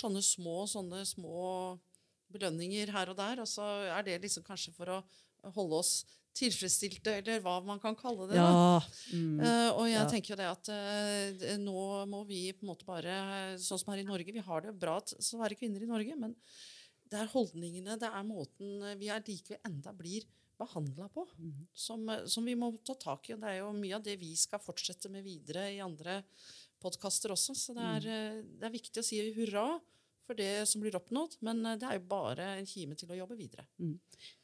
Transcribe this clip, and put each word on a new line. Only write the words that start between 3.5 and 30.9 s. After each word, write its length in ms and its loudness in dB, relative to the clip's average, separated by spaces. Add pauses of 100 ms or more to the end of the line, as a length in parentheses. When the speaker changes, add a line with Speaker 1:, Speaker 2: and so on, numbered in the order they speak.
Speaker 1:
er 160 0
det 160 -2
liksom 240 -2
kanskje 280 -6
for 160 -8
å 120 -2 (420)
holde 380 2
oss 100 4 (440)
tilfredsstilte, 840 2
eller 240 0
hva 180 2
man 160 -4
kan 160 -2
kalle 320 -4
det, 140 6
da. 80 12
Speaker 2:
Ja. 320 12 (340)
Mm. 240 2
Speaker 1:
Eh, 320 6
og 160 4
jeg 140 6
Speaker 2:
Ja. 100 6
Speaker 1:
tenker 240 0
jo 60 -6
det 100 0
at, 240 -4
eh, 540 0 (100)
d-, 240 0
nå 220 0 (260)
må 160 -6
vi 140 -4 (180)
på 80 -10
en 60 -4
måte 160 -12
bare, 320 -2 (420)
sånn 160 0
som 160 -2
her 80 0
i 60 -4
Norge, 260 -2
vi 80 -4
har 240 0
det 80 -8
bra 260 0
t-, 220 -6
som 220 0
være 160 -2
kvinner 260 -2
i 60 -2
Norge, 260 0
men 160 -4 (800)
det 100 -2
er 80 -2
holdningene, 720 0
det 80 0
er 160 -4
måten, 560 -6
eh, 160 -6
vi 160 -4
er 80 -2
likevel 480 -10
enda 240 -6
blir 320 -6 (320)
behandlet 560 -6
på, 140 -4 (100)
Speaker 2:
Mhm. 340 -10
Speaker 1:
som, 380 -6
eh, 160 -2
som 240 0
vi 80 0
må 140 0 (120)
ta 120 -8
tak 340 -6
i, 60 -8
og 60 -10
det 100 -4
er 80 -4
jo 180 -6
mye 180 -2
av 60 -4
det 160 -6
vi 180 -10
skal 240 2
fortsette 520 -8
med 120 -10
videre 460 -6
i 160 -6
andre 380 -6 (580)
podcaster 480 0
også, 240 2
så 220 -4
det 100 -4
er, 160 2
Speaker 2:
Mhm. 80 -4
Speaker 1:
eh, 320 -4 (160)
det 80 -4
er 140 -4
viktig 200 -10
å 60 0
si 160 2 (120)
hurra 460 2 (460)
for 80 -6
det 340 0
som 140 4
blir 160 0